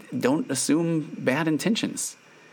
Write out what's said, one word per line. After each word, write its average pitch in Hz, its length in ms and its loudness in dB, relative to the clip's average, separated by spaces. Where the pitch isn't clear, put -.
don't 123 340 0
assume 156 680 0
bad 139 280 0
intentions. - 720 -2